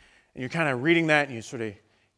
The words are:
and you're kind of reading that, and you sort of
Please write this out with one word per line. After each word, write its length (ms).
and 60
you're 80
kind 220
of 120
reading 260
that, 180
and 80
you 80
sort 180
of 140